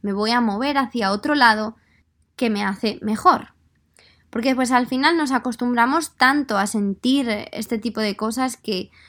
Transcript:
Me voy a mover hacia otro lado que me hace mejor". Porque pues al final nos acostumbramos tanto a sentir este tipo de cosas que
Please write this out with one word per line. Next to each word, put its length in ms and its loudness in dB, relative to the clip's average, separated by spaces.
Me 100 -2
voy 180 -2
a 100 2
mover 380 0
hacia 320 0
otro 240 0
lado 420 4
que 140 -2
me 120 -2
hace 400 -4
mejor". 520 0
Porque 240 0
pues 180 0
al 140 4
final 300 0
nos 160 0
acostumbramos 840 0
tanto 420 2
a 80 2
sentir 640 0
este 260 -4
tipo 220 -6
de 140 -2
cosas 440 -4
que 320 -6